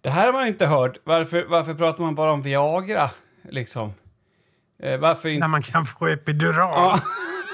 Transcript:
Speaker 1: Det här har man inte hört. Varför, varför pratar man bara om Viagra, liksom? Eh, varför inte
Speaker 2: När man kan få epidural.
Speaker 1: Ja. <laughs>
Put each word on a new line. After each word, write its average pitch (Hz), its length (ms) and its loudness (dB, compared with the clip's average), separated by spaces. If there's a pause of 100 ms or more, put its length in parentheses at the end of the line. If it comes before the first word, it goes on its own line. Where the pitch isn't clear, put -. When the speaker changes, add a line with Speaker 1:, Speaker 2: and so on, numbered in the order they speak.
Speaker 1:
Det 135 100 -4
här 180 160 2
har 247 60 4
man 262 140 0
inte 196 200 0
hört. 127 380 2
Varför, 165 400 0
varför 160 300 0
pratar 165 300 0
man 156 100 -2
bara 156 180 2
om 143 100 0
Viagra, 151 680 0 (400)
liksom? 113 420 -8 (880)
Eh, 131 180 -4
varför 160 280 2
inte 151 120 0
Speaker 2:
När 160 80 0
man 151 140 0
kan 160 240 -2
få 165 200 -4
epidural. 160 680 0
Speaker 1:
Ja. 180 300 4
<laughs> - 60 -6 (440)